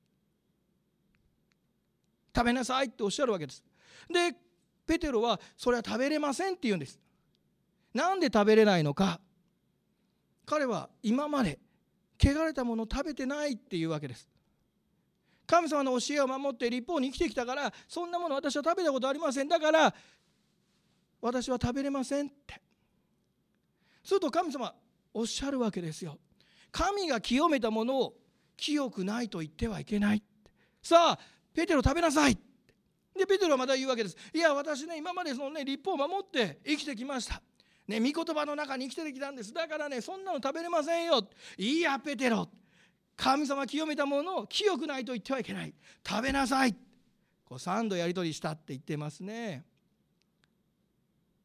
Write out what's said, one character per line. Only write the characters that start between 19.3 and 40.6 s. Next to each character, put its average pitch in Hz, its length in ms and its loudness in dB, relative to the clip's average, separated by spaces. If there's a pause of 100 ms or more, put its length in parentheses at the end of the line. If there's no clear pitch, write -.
せ 269 100 -2
ん。 277 60 -4
だ 339 100 4
か 311 140 2
ら、 311 240 6 (1300)
私 247 280 -2
は 247 100 0
食 240 160 0
べ 277 80 -2
れ 277 60 -2
ま 277 140 -2
せ 277 180 -2
ん」 285 60 -4
っ - 20 -12 (160)
て。 - 160 -18 (1400)
す - 100 -2
る 392 60 6
と 320 100 0
神 330 220 0
様 247 200 -6 (440)
お 226 80 -2
っ - 20 -2
し - 160 -6
ゃ 269 80 -4
る 269 100 -2
わ 226 120 0
け 180 100 -6
で 160 100 -6
す 175 140 -10
よ。 151 140 -12 (520)
神 381 360 0
が 247 120 2
清 277 300 2
め 277 100 2
た 220 120 0
も 220 120 0
の 262 180 0
を - 140 -4 (400)
清 294 360 -2
く 190 120 -6
な 214 200 -4
い 208 60 -6
と 190 100 -8
言 156 100 -6
っ - 20 -20
て - 160 -4
は 190 120 -6
い 143 60 -10
け 208 120 -2
な 208 160 4
い。 208 80 2 (600)
さ 330 300 8
あ、 - 60 -8 (360)
ペ 330 100 2
テ 339 80 2
ロ 269 80 6
食 269 140 4
べ 339 60 0
な 330 100 4
さ 285 180 6
い。 - 80 4 (800)
で、 381 100 2
ペ 381 140 4
テ 392 60 2
ロ 311 80 4
は 254 40 4
ま 254 80 0
た 269 100 2
言 269 120 0
う - 20 2
わ 254 60 2
け 226 80 0
で 190 60 -6
す。 - 80 -14 (140)
「い 311 60 -4
や、 320 160 4
私 285 320 -4
ね、 339 120 -8
今 330 140 -6
ま 359 120 -4
で 294 100 -4
そ 240 60 -8
の 277 100 -6
ね、 294 160 -8
律 277 180 -6
法 381 100 -2
を 302 40 -2
守 349 260 -2
っ - 60 -20
て 202 340 -2
生 294 140 -2
き 285 80 -8
て 285 100 -8
き 214 80 -10
ま 269 160 -6
し - 60 -8
た。 - 160 -10 (460)
ね、 214 120 -4
御 294 240 0
言 320 120 -4
葉 302 100 -2
の 294 100 -6
中 277 220 -6
に 262 120 -8
生 - 60 -12
き 330 80 -6
て 302 80 -8
き 254 80 -12
た 277 120 -8
ん 277 40 -12
で 240 80 -10
す。 202 80 -16
だ 330 160 -6
か 311 120 -8
ら 294 100 -6
ね、 254 120 -6
そ 370 140 -10
ん 381 80 -12
な 381 100 -4
の 294 40 -4
食 269 160 -4
べ 330 80 -6